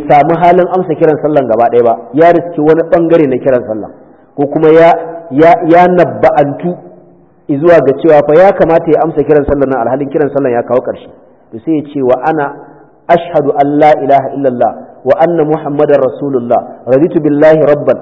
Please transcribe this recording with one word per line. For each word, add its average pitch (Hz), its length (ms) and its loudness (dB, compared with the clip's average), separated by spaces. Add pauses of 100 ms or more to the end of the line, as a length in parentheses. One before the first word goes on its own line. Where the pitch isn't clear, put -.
samu 151 320 2
halin 175 320 2
amsa 180 280 -4
kiran 156 280 0
sallan 147 240 -2
gaba 113 240 0
ɗaya 120 160 2
ba, 113 80 2 (160)
ya 165 240 2
riski - 260 -4
wani 160 240 2
ɓangare 165 420 2
na 127 120 -2
kiran 123 260 -2
sallah, 107 260 -8 (420)
ko 143 180 -4
kuma 156 200 0
ya, 165 200 6 (380)
ya, 156 240 4 (120)
ya 170 220 4
nabba'antu 156 880 0 (760)
izuwa 160 320 2
ga - 180 2
cewa 151 240 2
fa 151 140 0
ya 185 160 4
kamata 190 380 0
ya 147 120 2
amsa 151 220 -2
kiran 147 220 0
sallar 143 240 -2
nan, 131 120 -4
alhalin 135 280 -4
kiran 143 200 -2
sallar 139 220 -2
ya 117 120 -2
kawo 123 180 -2
ƙarshe. - 280 -10 (400)
To, 113 100 -16
sai 160 200 -4
ya 139 80 -6
ce, 139 140 -10
"Wa 127 200 0
ana 151 240 -4 (600)
ashhadu 156 500 0
an 143 100 2 (120)
la 151 180 4
ilaha 139 300 0 (100)
illallah 123 340 -2 (300)
wa 131 160 0
anna 165 280 0
Muhammadar 147 520 0
Rasulullah, 127 880 -4
raditu 160 320 0
billahi 151 480 2
rabban 139 360 0